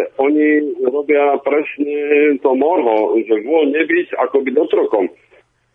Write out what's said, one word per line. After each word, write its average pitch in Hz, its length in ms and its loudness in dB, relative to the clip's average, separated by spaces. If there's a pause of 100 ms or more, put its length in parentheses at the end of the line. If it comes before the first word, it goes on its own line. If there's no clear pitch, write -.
(160)
oni 151 320 2 (340)
robia 143 560 0
presne 147 580 -4 (400)
to 135 180 0
morho, 131 420 2 (220)
že 110 200 0
vôľ 147 320 0
nebyť, 160 360 -2 (120)
ako 127 240 -2
byť 127 160 -6
otrokom. 139 460 0 (720)